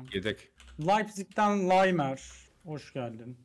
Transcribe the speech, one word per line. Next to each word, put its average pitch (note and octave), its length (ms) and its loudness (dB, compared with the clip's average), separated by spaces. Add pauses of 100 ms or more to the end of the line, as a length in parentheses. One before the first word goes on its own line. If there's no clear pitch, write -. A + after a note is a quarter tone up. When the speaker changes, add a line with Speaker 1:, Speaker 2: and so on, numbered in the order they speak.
(140)
Speaker 1:
Yedek. G2 360 -6 (380)
Speaker 2:
Leipzig'ten G3+ 840 0
Laimer. F3+ 520 4 (440)
Hoş D3+ 280 -12
geldin. A#2+ 520 -10